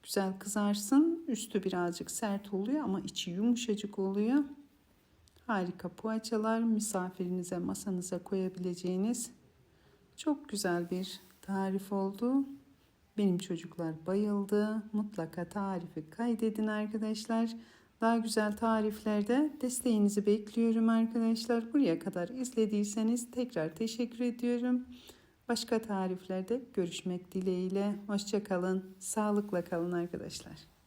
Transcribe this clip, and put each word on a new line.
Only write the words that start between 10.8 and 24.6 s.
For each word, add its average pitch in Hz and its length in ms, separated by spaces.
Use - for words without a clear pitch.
bir 185 300
tarif 196 500
oldu. 208 520
Benim 190 200
çocuklar 165 680
bayıldı. 208 760
Mutlaka 180 560
tarifi 180 600
kaydedin 220 560
arkadaşlar. 214 840
Daha 226 180
güzel 214 380
tariflerde 220 1040
desteğinizi 208 680
bekliyorum 226 640
arkadaşlar. 226 840
Buraya 208 260
kadar 175 300
izlediyseniz 226 1000
tekrar 175 440
teşekkür 226 460
ediyorum. 247 640